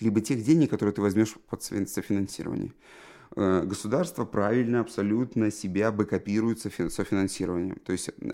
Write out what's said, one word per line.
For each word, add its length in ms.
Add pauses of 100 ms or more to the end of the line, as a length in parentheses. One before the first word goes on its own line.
либо 200
тех 240
денег, 260
которые 220
ты 80
возьмёшь 360 (140)
под 120
софин-, 240
софинансирование. 840 (640)
Э, 260
государство 600
правильно 560
абсолютно 720
себя 400
бэкапирует 680
софин-, 300
софинансированием. 920
То 80
есть, 180 (240)